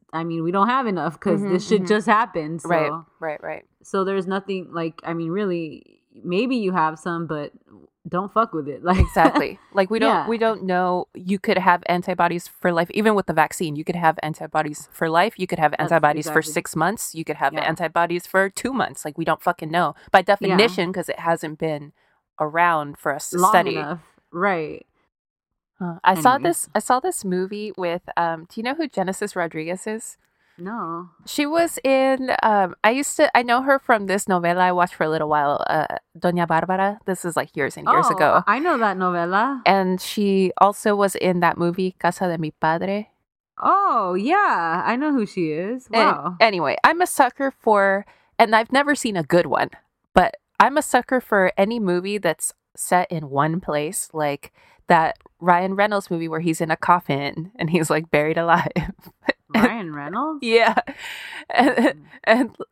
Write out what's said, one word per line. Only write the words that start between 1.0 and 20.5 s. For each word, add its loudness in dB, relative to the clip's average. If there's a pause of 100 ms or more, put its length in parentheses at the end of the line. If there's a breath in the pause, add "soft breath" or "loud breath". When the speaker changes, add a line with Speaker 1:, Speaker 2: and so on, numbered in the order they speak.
Speaker 1:
'cause 0
Speaker 2:
Mm-hmm, -4
Speaker 1:
this 0
shit 4
Speaker 2:
mm-hmm. -2
Speaker 1:
just 0
happened, 0
so. -6
Speaker 2:
Right, 2 (280)
right, -8
right. -12 (180)
Speaker 1:
So -4
there's -4
nothing, -6
like, -8
I -8
mean, -6
really, -6 (140)
maybe -4
you -2
have -2
some, -6
but -8 (580)
don't -6
fuck 0
with -6
it. -12
<laughs> -
Like, 2
Speaker 2:
Exactly. 2 (140)
Like, 0
we 0
don't, 2
Speaker 1:
Yeah. -2
Speaker 2:
we -2
don't 0
know. 0
You -4
could 0
have 4
antibodies -2
for -4
life. 0
Even 2
with 0
the -2
vaccine, 0
you -6
could -4
have 2
antibodies -4
for -4
life. 2
You -4
could -4
have 4
Speaker 1:
That's -2
Speaker 2:
antibodies 2
for 0
Speaker 1:
exactly. 0
Speaker 2:
six -6
months. -2
You -10
could -6
have -2
Speaker 1:
Yeah. -4
Speaker 2:
antibodies -2
for 2
two -8
months. -4
Like, -10
we -6
don't -2
fucking -4
know 0 (160 loud breath)
by 6
Speaker 1:
Yeah. 2 (140)
Speaker 2:
definition 0